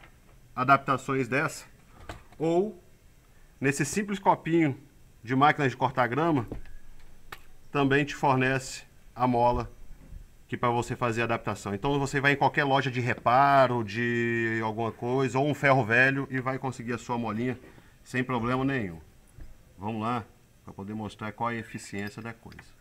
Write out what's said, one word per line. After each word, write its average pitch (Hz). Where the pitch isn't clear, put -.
adaptações 135
dessa. 139
Ou, 180
nesse 139
simples 202
copinho 160
de 120
máquinas 143
de 117
cortar 127
grama, 139
também 139
te 143
fornece 131
a 123
mola 120
que 120
pra 123
você 120
fazer 117
a 117
adaptação. 113
Então 139
você 139
vai 139
em -
qualquer 143
loja 135
de 123
reparo, 123
de 117
alguma 110
coisa, 127
ou 147
um 143
ferro 135
velho, 131
e 131
vai 127
conseguir 123
a 117
sua 120
molinha 117
sem 127
problema 127
nenhum. 113
Vamos 107
lá, 117
pra -
poder 98
mostrar 107
qual 117
é 117
a 117
eficiência 104
da 113
coisa. -